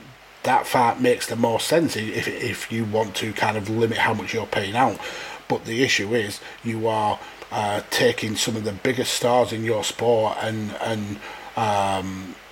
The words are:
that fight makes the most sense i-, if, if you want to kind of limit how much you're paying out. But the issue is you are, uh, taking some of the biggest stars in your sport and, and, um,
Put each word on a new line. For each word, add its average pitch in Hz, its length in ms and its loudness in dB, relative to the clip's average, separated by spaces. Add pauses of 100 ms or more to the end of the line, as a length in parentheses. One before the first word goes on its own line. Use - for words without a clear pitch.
(440)
that - 240 2
fight 127 340 4
makes 123 240 4
the 117 100 -4
most 117 300 2
sense 160 320 4
i-, 107 40 0
if, 107 260 -4
if - 440 -4
you 113 140 0
want 104 300 0
to 110 180 -4
kind 95 240 0
of 101 140 -4
limit 113 260 2
how - 160 2
much 104 220 -4
you're 107 100 -2
paying 101 300 -2
out. 117 240 2 (480)
But - 180 -2
the 113 160 0
issue 107 320 2
is 104 260 0 (240)
you 113 240 -2
are, 107 320 2 (320)
uh, 104 380 0
taking 113 460 2
some 110 200 0
of 107 100 -4
the 107 60 0
biggest 117 440 -2
stars 120 360 4
in 113 120 -4
your 113 200 0
sport 113 600 2
and, 107 380 -4
and, 104 360 -4 (400)
um, 95 800 0 (160)